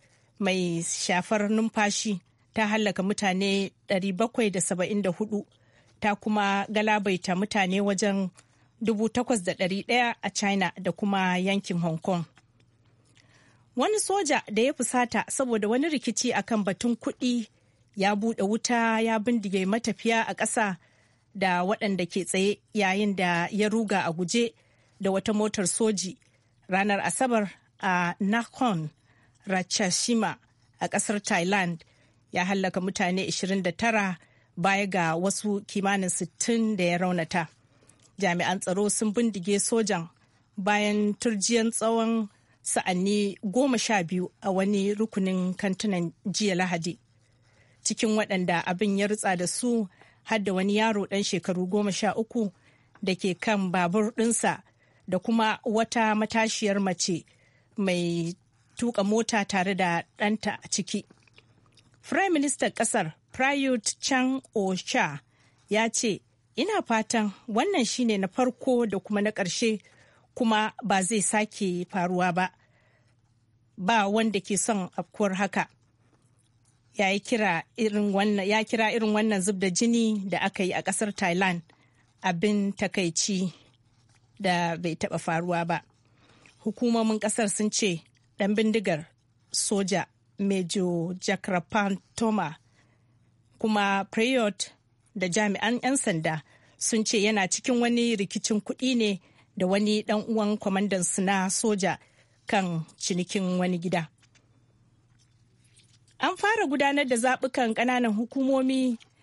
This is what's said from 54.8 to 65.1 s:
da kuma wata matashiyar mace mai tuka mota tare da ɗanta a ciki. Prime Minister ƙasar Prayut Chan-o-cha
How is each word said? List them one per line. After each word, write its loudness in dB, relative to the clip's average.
da 0
kuma 0
wata 2
matashiyar 0
mace -2
mai 0
tuka 0
mota 0
tare 0
da 0
ɗanta -2
a -16
ciki. -4
Prime 0
Minister 0
ƙasar -2
Prayut 0
Chan-o-cha 0